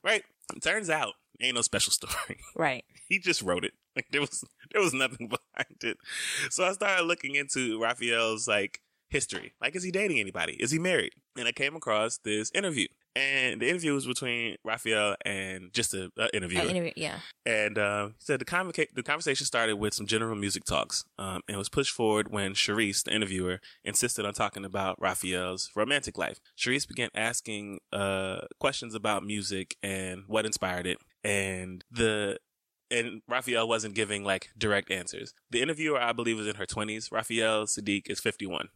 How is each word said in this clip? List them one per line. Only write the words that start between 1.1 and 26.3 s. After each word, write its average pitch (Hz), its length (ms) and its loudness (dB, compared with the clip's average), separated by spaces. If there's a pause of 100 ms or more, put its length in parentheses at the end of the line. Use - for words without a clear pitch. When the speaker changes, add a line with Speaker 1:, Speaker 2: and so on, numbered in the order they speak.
Speaker 1:
ain't 123 160 4
no 120 60 4
special - 300 2
<laughs> - 0 -
story. - 460 -2 (160)
Speaker 2:
Right. 139 300 0 (240)
Speaker 1:
He 190 100 2
just 180 240 2
wrote 90 220 2
it. - 80 -4 (220)
Like, 127 160 -4
there 143 100 2
was, - 240 -2 (280)
there 202 100 4
was 175 120 4
nothing 131 340 -2
<laughs> - 260 -6
behind - 280 -8
it. 117 140 -2 (540)
So - 140 0
I 185 80 2
started 190 320 2
looking 165 300 -2
into 131 460 0
Raphael's, 113 680 2
like, 104 340 2 (280)
history. - 520 -2
Like, 139 160 -2
is 180 80 -6
he 185 60 -4
dating 180 280 2
anybody? 90 360 -2
Is 120 160 0
he 156 80 2
married? 165 340 2 (260)
And 120 100 -2
I 120 40 2
came 143 240 0
across 113 420 0
this 107 360 0
interview. 165 340 2 (260)
And 135 480 2
the 120 80 4
interview 165 240 0
was 135 100 0
between 120 580 -4
Raphael 110 640 2
and 95 480 -4
just 117 220 0
a, 95 240 -4
a 113 180 2
interviewer. 175 280 0
Speaker 2:
An - 40 0
interview, 175 280 -2
yeah. 160 240 -6 (260)
Speaker 1:
And, 107 320 2
uh, 104 300 2
he 110 100 -14
said 139 200 0
the 123 60 -4
convoca-, 175 500 -2
the 127 80 -4
conversation 147 440 0
started 113 300 2
with 104 180 0
some 107 100 -4
general 110 320 0
music 101 280 -2
talks, - 380 0 (160)
um, 95 300 -4
and 104 80 -6
was 98 140 -4
pushed 139 220 0
forward 107 380 4
when 98 220 0
Sharice, 104 520 2
the - 100 0
interviewer, 92 480 0 (220)
insisted 107 420 0
on 101 80 -2
talking 101 320 -2
about 95 340 -2
Raphael's 92 720 0
romantic 113 440 0
life. - 200 -2 (200)